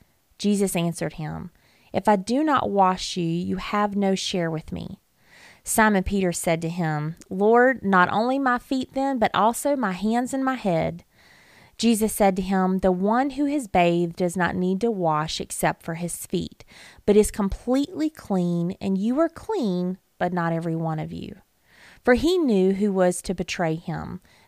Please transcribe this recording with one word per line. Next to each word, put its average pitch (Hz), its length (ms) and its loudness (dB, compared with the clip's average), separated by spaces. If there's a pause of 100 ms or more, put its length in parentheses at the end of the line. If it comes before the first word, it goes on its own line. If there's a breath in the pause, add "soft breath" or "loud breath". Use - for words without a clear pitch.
(360)
Jesus 202 400 0
answered 170 380 -4
him, 160 360 -10 (400 soft breath)
"If - 180 -2
I 208 80 6
do 233 280 0
not 285 240 2
wash 190 480 2
you, 175 80 0
you 180 320 -2
have 208 400 -2
no 196 180 2
share 175 360 -2
with 156 200 -8
me." - 300 -12 (640 loud breath)
Simon 214 380 4
Peter 190 280 0
said 170 300 0
to 165 80 -4
him, 160 480 -2 (140)
"Lord, 226 520 4
not 185 300 4
only 247 260 0
my 254 200 0
feet 262 340 -6
then, 269 260 -2
but 220 160 2
also 233 420 2
my 226 160 -2
hands 226 420 -2
and 269 100 -2
my 262 120 -2
head." 165 480 -2 (720 soft breath)
Jesus 220 340 2
said 196 240 2
to 196 60 -2
him, 185 380 0
"The 190 120 4
one 214 380 0
who 277 160 -2
has 277 200 -2
bathed 175 500 2
does 180 200 -2
not 180 180 0
need 185 280 -2
to 233 80 2
wash 160 500 -2
except - 420 -4
for 170 120 -8
his 170 320 -8
feet, - 400 -6 (400 loud breath)
but 202 100 6
is 208 140 6
completely 277 800 -2
clean, 175 680 -2
and 190 200 -2
you 233 220 0
are 320 100 2
clean, 190 680 -4 (220)
but 180 160 -2
not 170 180 -2
every 165 240 -4
one 160 220 -4
of 160 160 -10
you." - 220 -12 (680 soft breath)
For 349 80 6
he 349 240 2
knew 196 380 4
who 202 180 0
was 180 300 2
to 196 120 -6
betray 170 420 -4
him. 165 440 -10 (280 soft breath)